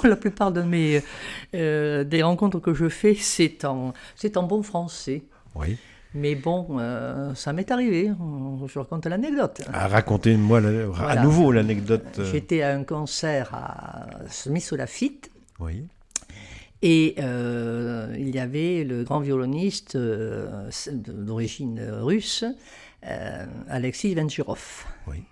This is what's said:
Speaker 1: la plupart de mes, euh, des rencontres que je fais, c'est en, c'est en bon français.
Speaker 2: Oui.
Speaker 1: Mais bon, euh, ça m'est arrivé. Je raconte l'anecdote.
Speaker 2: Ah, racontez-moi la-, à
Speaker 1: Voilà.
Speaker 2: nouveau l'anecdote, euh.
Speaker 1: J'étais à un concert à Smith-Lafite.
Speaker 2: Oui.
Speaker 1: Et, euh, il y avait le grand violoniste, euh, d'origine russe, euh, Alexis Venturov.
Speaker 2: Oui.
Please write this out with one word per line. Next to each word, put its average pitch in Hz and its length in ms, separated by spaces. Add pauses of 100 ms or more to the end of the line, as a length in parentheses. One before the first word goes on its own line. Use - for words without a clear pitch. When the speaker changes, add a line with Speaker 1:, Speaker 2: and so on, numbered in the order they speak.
Speaker 1:
la 226 140
plupart 196 340
de 175 100
mes, 160 400 (540)
euh, 151 480
des 156 180
rencontres 180 380
que 165 140
je 160 160
fais, 208 260
c'est 170 480
en, 131 300 (220)
c'est 208 200
en 180 80
bon 202 180
français. 165 640 (320)
Speaker 2:
Oui. 82 220 (380)
Speaker 1:
Mais 147 200
bon, 165 440
euh, 123 540
ça 143 200
m'est 185 180
arrivé. 214 400 (560)
Je 139 120
raconte 151 260
l'anecdote. 240 560 (100)
Speaker 2:
Ah, 95 160
racontez-moi 107 720
la-, 107 240
à - 40
Speaker 1:
Voilà. 104 360
Speaker 2:
nouveau 151 300
l'anecdote, 107 640
euh. 98 100
Speaker 1:
J'étais 156 320
à 143 140
un 139 80
concert 151 720
à - 540 (200)
Smith-Lafite. 156 1040 (280)
Speaker 2:
Oui. 85 240 (1000)
Speaker 1:
Et, 160 380
euh, 120 1000
il 135 160
y 135 40
avait 156 440
le 123 220
grand 147 160
violoniste, 139 760
euh, 107 720 (220)
d'origine 113 880
russe, 113 640 (640)
euh, - 400 (240)
Alexis 131 440
Venturov. - 720 (200)
Speaker 2:
Oui. 71 240